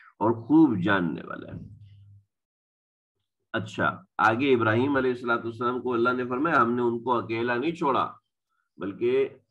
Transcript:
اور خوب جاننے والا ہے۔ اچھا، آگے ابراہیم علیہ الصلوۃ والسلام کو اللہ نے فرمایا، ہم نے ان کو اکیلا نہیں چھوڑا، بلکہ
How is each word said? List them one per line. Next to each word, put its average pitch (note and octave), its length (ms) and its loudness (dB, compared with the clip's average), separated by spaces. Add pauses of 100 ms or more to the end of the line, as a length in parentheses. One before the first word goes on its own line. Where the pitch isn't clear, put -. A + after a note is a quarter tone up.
(180)
اور A2+ 140 2
خوب A#2+ 500 4
جاننے F2+ 420 0
والا - 280 -12
ہے۔ - 260 -16 (1700)
اچھا، G#2+ 500 -4 (160)
آگے B2 360 4
ابراہیم A#2 420 2
علیہ B2+ 140 2
الصلوۃ A#2+ 340 -2
والسلام A#2+ 360 -4
کو B2 120 -4
اللہ A#2 160 2
نے B2+ 180 -2
فرمایا، C3 360 0
ہم A#2 100 2
نے B2 100 0
ان A#2 200 0
کو B2 100 -2
اکیلا A#2 440 -2
نہیں D3 160 -2
چھوڑا، C3 400 -2 (640)
بلکہ A#2+ 520 -2 (220)